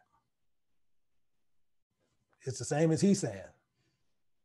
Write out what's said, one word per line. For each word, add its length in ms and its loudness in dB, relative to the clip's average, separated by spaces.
It's 160 -8
the 60 -10
same 280 2
as 80 0
he's 200 4
saying. 220 -8